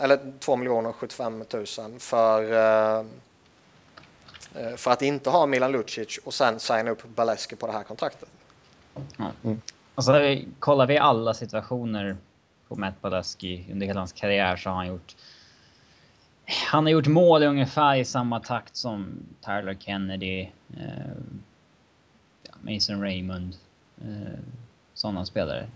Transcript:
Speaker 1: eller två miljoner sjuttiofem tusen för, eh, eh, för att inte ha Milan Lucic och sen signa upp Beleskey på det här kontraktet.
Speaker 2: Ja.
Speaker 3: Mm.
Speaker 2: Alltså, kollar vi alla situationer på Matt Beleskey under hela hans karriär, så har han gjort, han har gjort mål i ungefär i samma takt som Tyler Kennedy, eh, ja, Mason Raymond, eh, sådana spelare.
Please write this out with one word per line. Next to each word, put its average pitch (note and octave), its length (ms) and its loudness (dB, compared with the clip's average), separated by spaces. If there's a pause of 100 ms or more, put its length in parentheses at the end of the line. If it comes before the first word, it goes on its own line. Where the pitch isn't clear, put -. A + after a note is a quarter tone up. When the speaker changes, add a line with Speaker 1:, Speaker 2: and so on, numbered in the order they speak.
Speaker 1:
eller C3+ 400 2
två C3+ 160 0
miljoner A#2 360 0
sjuttiofem A2+ 520 -8
tusen A2 560 -10
för, A2 520 4
eh, A2 520 4 (1500)
eh, A#2+ 220 -8
för B2+ 140 -2
att B2 120 4
inte C#3 280 0
ha D#3+ 160 6
Milan C3 260 2
Lucic A2+ 520 -4
och C3 100 -10
sen A2+ 260 0
signa A#2 300 0
upp A2 120 -6 (140)
Beleskey A2+ 420 -2
på A#2 80 -6
det A2 60 -6
här G#2+ 100 -6
kontraktet. - 460 -8 (880)
Speaker 2:
Ja. G#2 140 -6 (140)
Speaker 3:
Mm. A2 160 -2 (340)
Speaker 2:
Alltså, C3 180 4 (460)
kollar C#3 280 4
vi D3 120 4
alla A2+ 360 4
situationer G#2+ 840 -6 (520)
på A2+ 80 -8
Matt G2 260 -6
Beleskey F2+ 720 -6
under G2 140 -4
hela G2 140 -2
hans F2+ 120 -8
karriär, G2 440 2
så G2 140 -6
har F#2 60 -4
han F2+ 100 -4
gjort, F2+ 300 -12 (1300)
han - 380 0
har D#3 60 4
gjort D#3 160 4
mål D#3+ 360 8
i D3 40 6
ungefär C#3+ 500 4
i B2+ 80 2
samma A#2+ 360 -2
takt - 360 -8
som G2+ 360 -8 (320)
Tyler G2 360 -6
Kennedy, F#2+ 600 -6 (360)
eh, - 360 -12 (1300)
ja, - 180 -20
Mason G#2 420 -4
Raymond, F#2 540 -6 (440)
eh, G#2+ 380 -10 (560)
sådana F#2+ 320 -6
spelare. D2 500 -4